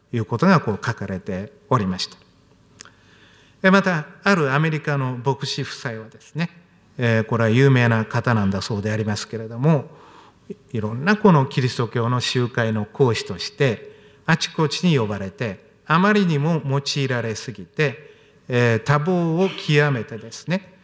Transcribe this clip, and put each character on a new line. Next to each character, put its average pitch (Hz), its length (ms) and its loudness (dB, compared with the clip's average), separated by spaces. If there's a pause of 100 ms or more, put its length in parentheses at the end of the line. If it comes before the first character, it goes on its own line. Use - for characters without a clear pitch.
(120)
い 120 60 -2
う 110 60 -2
こ 120 140 -4
と 165 80 2
が 185 140 6
こ 113 120 -2
う 98 100 -6
書 113 120 -4
か 101 120 -10
れ 95 140 -6
て 98 320 -10 (160)
お 127 80 2
り 104 100 -2
ま 92 120 -4
し - 80 -6
た。 - 100 -16 (1500)
え、 190 80 4
ま 190 120 6
た、 170 240 -2 (160)
あ 202 120 2
る 143 180 2
ア 139 80 2
メ 160 100 2
リ 156 100 -2
カ 147 160 -2
の 127 280 -4
牧 135 220 -2
師 - 160 -6
夫 127 40 -8
妻 113 340 -10
は 110 80 -16
で - 120 -20
す - 140 -20
ね、 170 160 -4 (480)
え 117 220 4
ー、 107 40 0
こ 113 140 -2
れ 113 60 2
は 110 60 4
有 131 180 6
名 123 200 4
な 113 160 2
方 120 280 0
な 104 140 2
ん 98 40 2
だ 98 120 -2
そ 113 140 -6
う 101 60 -4
で 107 100 -2
あ 107 40 -2
り 110 80 -2
ま 104 120 -2
す - 120 -8
け 113 100 -10
れ 110 100 -10
ど 117 100 -12
も、 143 280 2 (840)
い 113 80 -4
ろ 107 120 -4
ん 127 120 -6
な 208 120 2
こ 202 160 6
の 135 140 4
キ - 140 -2
リ 127 80 2
ス - 80 -6
ト 117 120 -2
教 117 200 -2
の 123 120 0
集 123 280 0
会 113 240 -2
の 107 120 -2
講 123 280 2
師 - 140 -4
と 92 120 -10
し - 120 -10
て、 127 420 -2 (320)
あ 160 120 2
ち - 120 -4
こ 156 200 -2
ち - 180 -4
に 160 100 4
呼 117 100 0
ば 101 120 -6
れ 95 120 -10
て、 101 340 -8 (220)
あ 156 120 2
ま 202 140 4
り 202 140 2
に 156 120 2
も 156 260 0
用 139 380 -2
い 131 60 0
ら 123 140 -2
れ 113 120 -4
す - 160 -10
ぎ 98 140 -14
て、 - 500 -4 (340)
え 120 280 4
ー、 107 80 -4
多 147 140 2
忙 170 460 0
を 196 40 2
極 147 440 2
め 113 120 -4
て 117 120 -12
で 113 140 -16
す - 180 -12
ね、 180 240 -4 (120)